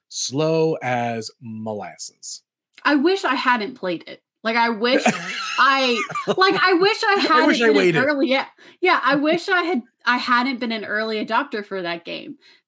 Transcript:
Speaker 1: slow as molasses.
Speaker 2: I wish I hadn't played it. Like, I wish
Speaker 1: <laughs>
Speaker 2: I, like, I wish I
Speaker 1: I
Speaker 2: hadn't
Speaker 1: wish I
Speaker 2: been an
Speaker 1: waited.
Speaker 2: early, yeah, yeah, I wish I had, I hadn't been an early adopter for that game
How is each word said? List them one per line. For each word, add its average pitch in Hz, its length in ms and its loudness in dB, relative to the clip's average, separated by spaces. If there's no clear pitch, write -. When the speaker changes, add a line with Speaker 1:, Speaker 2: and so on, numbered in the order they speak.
Speaker 1:
slow 160 720 0
as 120 480 -4
molasses. 110 1040 -12
Speaker 2:
I 285 100 4
wish 349 300 2
I 277 100 0
hadn't 247 400 -2
played 180 320 -6
it. - 160 -18
Like, 226 120 -2
I 233 120 4
wish 240 360 0
Speaker 1:
<laughs> - 540 -4
Speaker 2:
I, 262 420 2
like, 381 260 4
I 370 200 4
wish 392 280 2
I 415 120 2
Speaker 1:
I 403 60 2
Speaker 2:
hadn't 320 280 4
Speaker 1:
wish 240 120 2
I 233 60 4
Speaker 2:
been 220 40 6
an 208 60 4
Speaker 1:
waited. 185 280 4
Speaker 2:
early, 277 240 0
yeah, 262 180 0
yeah, 349 220 2
I 277 140 2
wish 311 320 0
I 359 140 2
had, 302 200 -2
I 240 100 2
hadn't 247 440 0
been 240 120 -4
an 214 120 -6
early 220 400 -4
adopter 226 420 -4
for 190 160 -6
that 170 220 -6
game - 320 -12